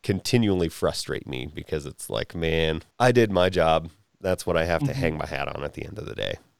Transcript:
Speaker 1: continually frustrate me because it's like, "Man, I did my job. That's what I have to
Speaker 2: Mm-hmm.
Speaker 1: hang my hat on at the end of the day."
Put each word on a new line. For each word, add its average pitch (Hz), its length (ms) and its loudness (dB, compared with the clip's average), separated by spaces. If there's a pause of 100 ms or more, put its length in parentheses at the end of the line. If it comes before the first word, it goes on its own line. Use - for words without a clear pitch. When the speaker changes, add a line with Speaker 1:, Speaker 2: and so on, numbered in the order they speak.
Speaker 1:
continually 98 640 2
frustrate - 600 -4
me 64 180 -6
because 73 400 -8
it's - 240 -14
like, - 240 -6
"Man, 80 480 2 (160)
I 123 140 4
did 117 180 6
my 92 180 4
job. 82 420 2 (300)
That's 92 240 -2
what 87 120 0
I 82 80 2
have 82 160 0
to 147 100 0
Speaker 2:
Mm-hmm. 69 100 -6
Speaker 1:
hang 80 180 0
my 76 80 -4
hat 71 280 -4
on 71 80 -8
at 73 120 -8
the 73 120 -8
end - 120 -12
of - 80 -10
the - 100 -10
day." - 220 -4 (220)